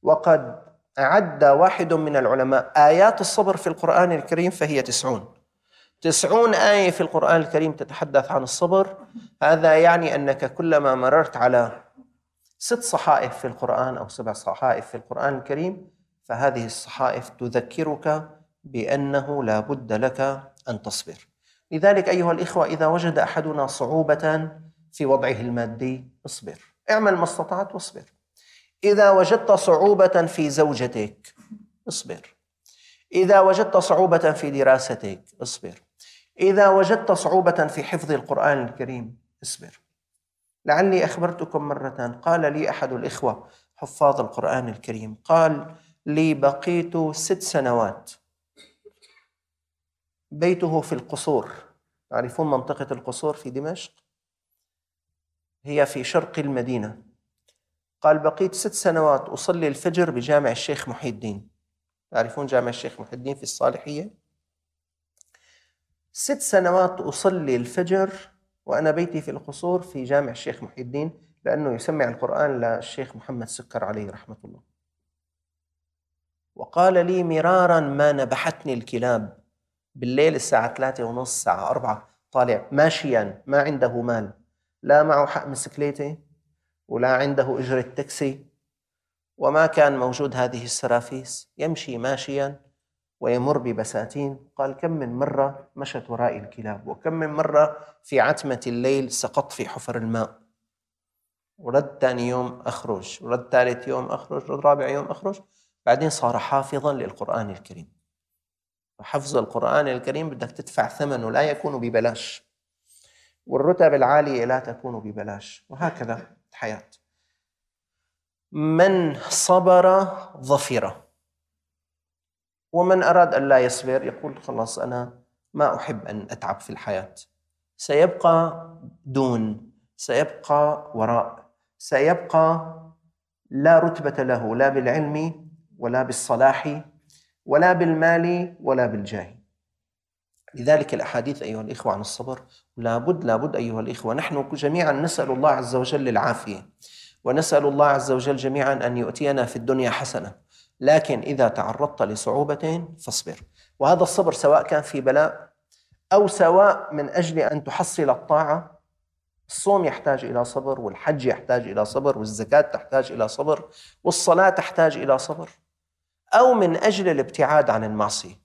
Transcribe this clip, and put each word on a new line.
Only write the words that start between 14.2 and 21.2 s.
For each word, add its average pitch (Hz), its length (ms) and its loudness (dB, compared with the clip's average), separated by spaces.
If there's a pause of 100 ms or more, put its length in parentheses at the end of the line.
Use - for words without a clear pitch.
صحائف - 540 -2
في 120 100 -14
القرآن 135 400 -6
الكريم، 160 520 -8 (340)
فهذه 120 420 -2
الصحائف 120 640 -6
تذكرك 151 1000 -4 (340)
بأنه 139 800 -4
لا 107 160 0
بد 117 340 -6
لك 127 280 -2 (480)
أن 113 120 -8
تصبر. - 480 -12 (420)